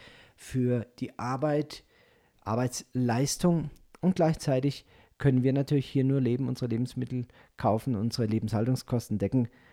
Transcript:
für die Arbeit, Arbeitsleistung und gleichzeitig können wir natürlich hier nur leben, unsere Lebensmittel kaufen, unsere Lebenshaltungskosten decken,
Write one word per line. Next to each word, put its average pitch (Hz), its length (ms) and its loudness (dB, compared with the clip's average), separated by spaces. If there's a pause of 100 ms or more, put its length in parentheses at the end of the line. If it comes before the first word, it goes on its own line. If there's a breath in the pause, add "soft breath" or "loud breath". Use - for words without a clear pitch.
(360 loud breath)
für 123 500 -2 (140)
die - 180 -8
Arbeit, 147 640 -2 (560 soft breath)
Arbeitsleistung 127 1300 0 (300)
und 180 140 2
gleichzeitig 143 720 0 (320 soft breath)
können 131 240 4
wir 131 100 4
natürlich 139 340 0
hier 135 180 0
nur 135 160 2
leben, 123 280 0
unsere 127 220 -4
Lebensmittel 123 560 -4 (300 soft breath)
kaufen, 110 400 0
unsere 113 300 0
Lebenshaltungskosten 110 920 0
decken, 117 300 2 (240 soft breath)